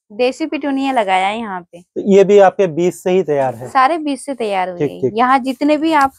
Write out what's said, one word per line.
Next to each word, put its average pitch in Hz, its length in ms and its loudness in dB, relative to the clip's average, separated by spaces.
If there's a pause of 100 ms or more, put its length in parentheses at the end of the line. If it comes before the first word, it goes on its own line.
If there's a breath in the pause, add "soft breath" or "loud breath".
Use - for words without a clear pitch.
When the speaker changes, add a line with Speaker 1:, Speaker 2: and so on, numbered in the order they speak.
(120)
Speaker 1:
देसी 247 340 -4
पिटूनिया 277 460 -4
लगाया 190 360 0
है 214 120 -6
यहाँ 196 220 -10
पे। 175 200 -20
Speaker 2:
तो - 200 -12
ये 196 220 6
भी 202 160 6
आपके 190 280 4
बीज 170 260 -2
से - 180 -6
ही 185 120 2
तैयार 139 320 -2
है? 120 140 -14
Speaker 1:
सारे 277 280 2
बीज 294 220 -6
से 285 140 -10
तैयार 202 360 -4
हुए 175 100 -8
Speaker 2:
ठीक, 151 120 -2
Speaker 1:
हैं। 175 100 -16
Speaker 2:
ठीक। 127 120 -2
Speaker 1:
यहाँ 247 260 2
जितने 269 380 -2
भी 320 160 0
आप 277 240 2